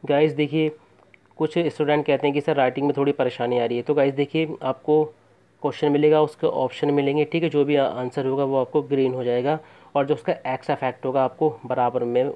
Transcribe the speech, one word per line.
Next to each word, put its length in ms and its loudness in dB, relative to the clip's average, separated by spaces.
गाइस 280 2
देखिए, 380 0
कुछ 220 -2
स्टूडेंट 480 0
कहते 200 2
हैं 80 0
कि 60 0
सर 160 -2
राइटिंग 300 0
में 100 0
थोड़ी 160 0
परेशानी 460 -2
आ 60 0
रही 120 -2
है। 60 -4
तो 120 0
गाइस 200 2
देखिए, 340 -2
आपको 420 0
क्वेश्चन 300 0
मिलेगा, 300 4
उसके 240 -2
ऑप्शन 440 -2
मिलेंगे, 340 2
ठीक 180 -2
है। 60 0
जो 160 2
भी 120 0
आ-, 120 2
आंसर 380 -4
होगा 180 0
वो 160 0
आपको 220 0
ग्रीन 320 0
हो 100 -6
जाएगा 340 0
और 120 2
जो 80 0
उसका 180 -4
एक्स 240 -6
इफेक्ट 340 -4
होगा 200 0
आपको 320 -2
बराबर 380 -2
में 200 0